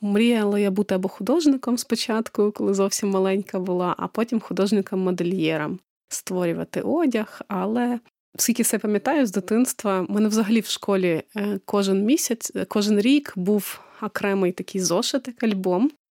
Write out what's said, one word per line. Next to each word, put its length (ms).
Мріяла 580
я 120
бути 240
або 140
художником 720
спочатку, 720
коли 220
зовсім 340
маленька 520
була, 380
а 100
потім 300
художником-модельєром. 1400
Створювати 720
одяг, 680
але, 520
скільки 260
себе 160
пам'ятаю 460
з 60
дитинства, 680
в 100
мене 180
взагалі 320
в 60
школі, 560
е, 280
кожен 400
місяць, 520
е, 80
кожен 360
рік 360
був 440
окремий 500
такий 280
зошитик, 640
альбом. 480